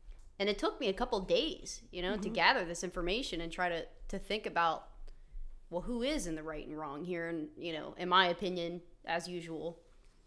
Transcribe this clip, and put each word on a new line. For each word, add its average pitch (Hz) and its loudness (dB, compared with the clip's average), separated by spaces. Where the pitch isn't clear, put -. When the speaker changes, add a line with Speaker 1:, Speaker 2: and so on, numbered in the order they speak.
Speaker 1:
And 202 2
it 208 2
took - 0
me 254 2
a 190 4
couple 233 0
days, 190 0
you 180 -4
know, 190 0
to 190 -2
Speaker 2:
Mm-hmm. 220 -2
Speaker 1:
gather 214 8
this 170 -4
information 180 -2
and 170 -4
try 180 2
to, 165 -2
to 196 -4
think 208 -2
about, 165 2
well, 175 -2
who 233 -2
is 262 0
in 165 -2
the 156 -6
right 156 -6
and 151 -8
wrong 151 -6
here? 170 -2
And, 165 -2
you 165 -6
know, 151 -6
in 180 -2
my 180 10
opinion, 175 -2
as 170 0
usual, 165 -6